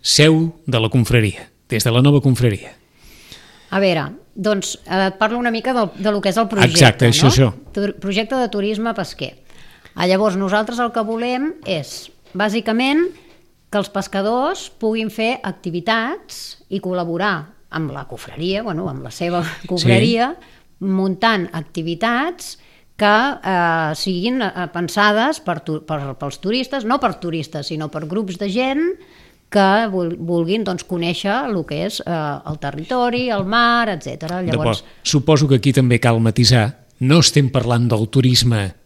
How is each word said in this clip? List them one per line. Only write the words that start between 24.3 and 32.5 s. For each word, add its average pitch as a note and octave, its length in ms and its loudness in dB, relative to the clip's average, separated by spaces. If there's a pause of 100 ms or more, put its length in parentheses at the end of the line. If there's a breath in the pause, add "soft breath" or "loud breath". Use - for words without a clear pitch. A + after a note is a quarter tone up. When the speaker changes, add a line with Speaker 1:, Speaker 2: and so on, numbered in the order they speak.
Speaker 2:
eh, F3+ 300 -4
pensades G#3 680 0
per E3+ 200 -4
tu-, D#3 240 -6
per, C#3 340 -6
pels C#3+ 200 -8
turistes, B3 460 -4
no B3+ 140 0
per A#3 160 -2
turistes, D#3+ 520 -8
sinó D#3 240 -6
per D#3 160 -8
grups F#3 300 -6
de G3+ 120 -4
gent C4 320 0 (680 soft breath)
que G3+ 420 4
vul-, F3 260 -2
vulguin, E3+ 460 -2
doncs, F#3 220 -6
conèixer F#3 640 -2
el F3+ 160 -2
que D#3 200 -4
és, - 200 -6
eh, D3+ 400 -4
el D3+ 140 -8